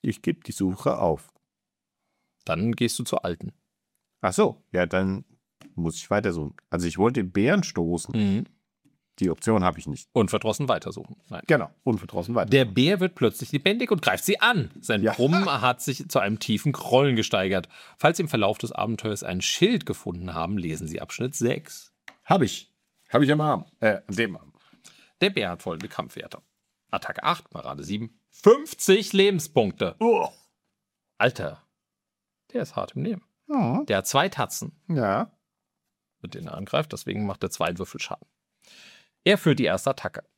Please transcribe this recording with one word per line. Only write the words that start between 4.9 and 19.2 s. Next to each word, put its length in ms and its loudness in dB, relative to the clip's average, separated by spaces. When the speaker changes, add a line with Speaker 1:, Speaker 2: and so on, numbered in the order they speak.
Speaker 1:
muss 220 -4
ich 140 -10
weitersuchen. 440 -2
Also 180 -2
ich 120 -4
wollte 240 2
den 100 -6
Bären 320 2
stoßen. 500 -4
Speaker 2:
Mhm. 300 2
Speaker 1:
Die 100 2
Option 340 2
habe 140 2
ich 80 -12
nicht. 260 -10
Speaker 2:
Unverdrossen 560 0
weitersuchen. 480 -4
Nein. 160 -12
Speaker 1:
Genau, 240 2
unverdrossen 520 -2
weiter. 160 0
Speaker 2:
Der 160 6
Bär 340 2
wird 140 -2
plötzlich 380 -2
lebendig 380 0
und 120 0
greift 240 0
Sie 120 2
an. 320 2
Sein 200 0
Speaker 1:
Ja. 120 2
Speaker 2:
Brummen 320 4
hat 340 0
sich 300 -6
zu 80 2
einem 220 0
tiefen 320 -2
Grollen 440 4
gesteigert. 540 0
Falls 220 2
Sie 60 0
im 40 -6
Verlauf 300 0
des 140 -8
Abenteuers 500 -4